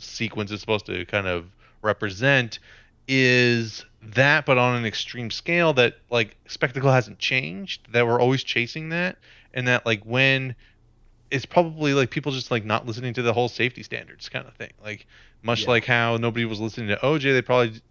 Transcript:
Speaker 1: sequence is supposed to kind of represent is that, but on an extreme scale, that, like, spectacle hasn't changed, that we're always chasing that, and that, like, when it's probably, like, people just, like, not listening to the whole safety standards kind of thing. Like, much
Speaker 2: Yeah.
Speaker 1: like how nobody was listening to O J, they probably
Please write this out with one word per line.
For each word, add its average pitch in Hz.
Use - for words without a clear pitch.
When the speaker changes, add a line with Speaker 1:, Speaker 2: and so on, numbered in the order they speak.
Speaker 1:
sequence 107
is 104
supposed 107
to 90
kind 98
of 87
represent 110
is 123
that, 143
but 131
on 123
an 120
extreme 113
scale, 170
that, 123
like, 113
spectacle 135
hasn't 110
changed, 160
that 120
we're 117
always 127
chasing 156
that, 175
and 127
that, 123
like, 110
when 131
it's 135
probably, 156
like, 135
people 147
just, 127
like, 113
not 107
listening 120
to 127
the 117
whole 120
safety 117
standards -
kind 131
of -
thing. -
Like, 107
much 113
Speaker 2:
Yeah. -
Speaker 1:
like 117
how 117
nobody 117
was 110
listening 110
to 101
O 151
J, 135
they 127
probably 120